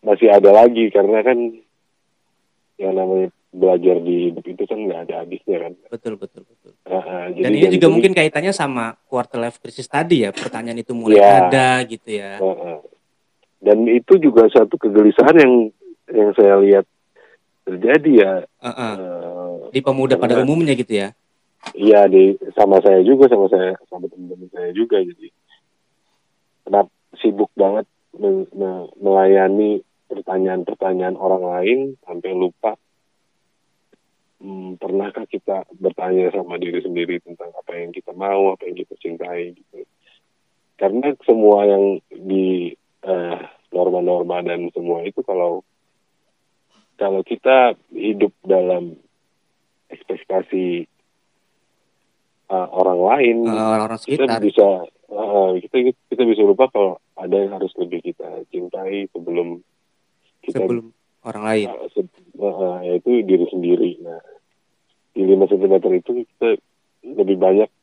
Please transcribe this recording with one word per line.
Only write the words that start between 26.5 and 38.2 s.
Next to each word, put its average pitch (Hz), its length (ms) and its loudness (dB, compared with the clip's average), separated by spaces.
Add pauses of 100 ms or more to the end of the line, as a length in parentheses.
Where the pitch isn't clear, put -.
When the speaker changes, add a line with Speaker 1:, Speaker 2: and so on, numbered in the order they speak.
Speaker 1:
kenapa 101 300 0 (260)
sibuk 104 380 -2
banget 208 320 -2 (260)
me-, 196 340 -2
me-, - 380 -10 (100)
melayani 98 840 2 (240)
pertanyaan-pertanyaan 92 1120 -6
orang 92 260 -2
lain 90 340 -2 (220)
sampai 90 320 -12
lupa, 92 460 -6 (1600)
hmm, 95 380 -16
pernahkah - 480 -6
kita 196 480 -8
bertanya 92 560 -2
sama 92 260 -8
diri 87 240 -6
sendiri 87 380 -6
tentang 87 340 -18
apa - 220 -16
yang 87 160 -12
kita 90 240 -18
mau, 98 400 -2